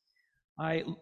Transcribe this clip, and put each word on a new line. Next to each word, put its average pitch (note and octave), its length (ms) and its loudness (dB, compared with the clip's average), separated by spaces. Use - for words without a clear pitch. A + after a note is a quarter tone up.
I D#3+ 260 2